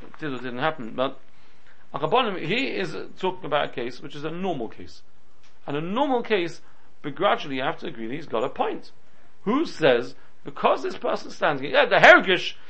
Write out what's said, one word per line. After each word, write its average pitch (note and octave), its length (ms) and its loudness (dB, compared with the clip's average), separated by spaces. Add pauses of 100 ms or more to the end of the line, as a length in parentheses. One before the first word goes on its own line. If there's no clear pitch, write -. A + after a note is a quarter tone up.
(200)
did D3+ 120 -4
or B2+ 40 -4
didn't B2 220 -6
happen. B2+ 360 -2
But C3+ 240 -2 (760)
Akabonim, F#3+ 440 2
he G#3 280 -2
is G3 280 -4 (240)
talking F#3 280 -2
about D3 240 2
a - 20 -8
case B2 300 -4
which D3 120 -8
is D3 80 -6
a D#3 80 -4
normal E3 380 -2
case. - 320 -8 (640)
And C#3+ 100 -4
a D3+ 40 -2
normal A#3 420 0
case, F3 380 0 (400)
begrudgingly, D3+ 560 0
you C3 60 -2
have D#3 160 -2
to - 80 -6
agree A2+ 220 -6
that B2 60 -4
he's D#3 120 -6
got A#2 180 0
a D3 60 0
point. - 420 -4 (520)
Who C4+ 200 2
says, C3 500 4 (300)
because - 380 2
this - 160 -4
person A#3+ 320 -2
stands D3 320 2
here, C#3+ 80 -4
yeah, C4+ 160 6
the F#3+ 100 4
Hergish, F#3+ 580 8 (160)